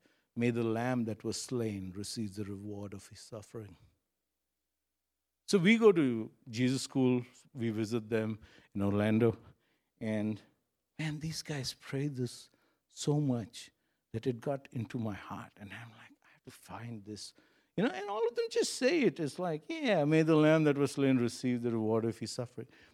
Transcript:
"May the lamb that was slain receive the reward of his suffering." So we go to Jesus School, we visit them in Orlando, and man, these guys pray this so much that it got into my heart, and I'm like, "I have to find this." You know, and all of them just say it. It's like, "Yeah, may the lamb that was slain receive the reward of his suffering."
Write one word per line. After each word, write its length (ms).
"May 160
the 120
lamb 420
that 200
was 160
slain 540
receive 400
the 100
reward 500
of 140
his 120
suffering." 560
So 100
we 180
go 160
to 380
Jesus 340
School, 440
we 160
visit 400
them 300
in 60
Orlando, 560
and 400
man, 200
these 240
guys 360
pray 300
this 400
so 260
much 500
that 120
it 140
got 320
into 260
my 160
heart, 460
and 100
I'm 280
like, 260
"I 80
have 120
to 60
find 540
this." 300
You 80
know, 60
and 180
all 180
of 80
them 160
just 280
say 240
it. 180
It's 180
like, 300
"Yeah, 380
may 160
the 140
lamb 280
that 140
was 140
slain 260
receive 440
the 80
reward 360
of 120
his 120
suffering." 380